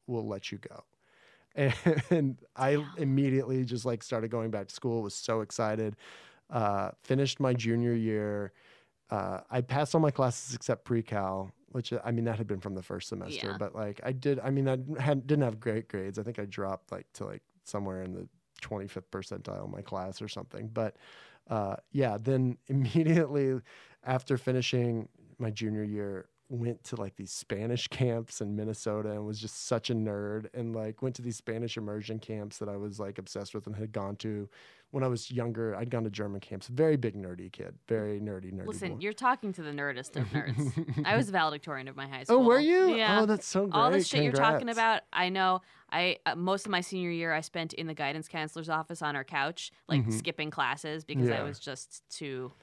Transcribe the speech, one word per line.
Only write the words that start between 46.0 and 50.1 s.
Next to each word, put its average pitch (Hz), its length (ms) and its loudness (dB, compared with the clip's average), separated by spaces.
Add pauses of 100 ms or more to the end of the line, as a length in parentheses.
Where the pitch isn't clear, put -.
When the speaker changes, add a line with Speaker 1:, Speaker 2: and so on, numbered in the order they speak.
Speaker 2:
uh, 135 100 2
most 190 300 0
of 208 60 -2
my 180 100 4
senior 180 300 -2
year 165 220 0
I 156 80 2
spent 165 320 -6
in 165 140 -6
the 160 60 -6
guidance 151 360 -4
counselor's 156 400 -6
office 160 320 -4
on 147 140 -2
her 131 100 -4
couch, 151 460 -2 (180)
like, 135 120 4
Speaker 1:
Mm-hmm. 113 100 2